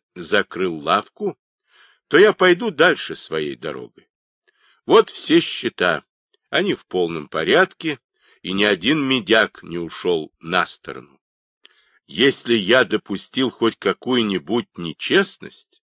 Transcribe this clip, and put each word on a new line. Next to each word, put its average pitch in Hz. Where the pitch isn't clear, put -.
закрыл 90
лавку, 98
то 143
я 208
пойду 185
дальше 147
своей 78
дорогой. 65
Вот 220
все -
счета, -
они 175
в -
полном 82
порядке, 139
и 87
ни 98
один 104
медяк 110
не 85
ушёл 85
на 85
сторону. -
Если 123
я 113
допустил 107
хоть -
какую-нибудь 104
нечестность, -